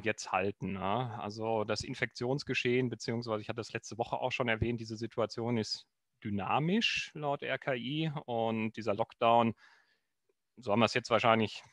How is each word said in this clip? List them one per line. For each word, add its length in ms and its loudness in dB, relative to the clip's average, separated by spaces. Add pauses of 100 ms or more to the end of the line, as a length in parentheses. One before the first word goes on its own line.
jetzt 260 -2
halten, 440 -2
ne? 440 -2
Also 460 -2
das 180 -2
Infektionsgeschehen, 1040 -2
beziehungsweise 540 -4
ich 60 -16
hatte 80 -6
das 160 -8
letzte 260 -8
Woche 220 -2
auch 100 0
schon 160 0
erwähnt, 340 2
diese 160 -8
Situation 600 -2
ist 300 -4 (340)
dynamisch 920 0
laut 280 -4
R 160 -2
K 160 -2
I 380 -2 (140)
und 500 0
dieser 180 -2
Lockdown, 600 4 (1000)
so 140 -4
haben 80 6
wir 80 8
es 80 2
jetzt 160 0
wahrscheinlich, 640 4